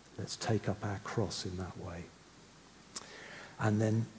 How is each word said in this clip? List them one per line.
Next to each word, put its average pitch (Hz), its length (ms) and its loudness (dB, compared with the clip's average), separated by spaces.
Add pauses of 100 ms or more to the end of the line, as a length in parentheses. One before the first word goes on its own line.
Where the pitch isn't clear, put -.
(180)
Let's - 160 -4
take - 340 2
up - 160 -2
our 101 200 -2
cross - 420 0
in 90 120 -6
that 90 200 -6
way. 85 260 -6 (1600)
And 107 200 6
then, 113 260 6 (120)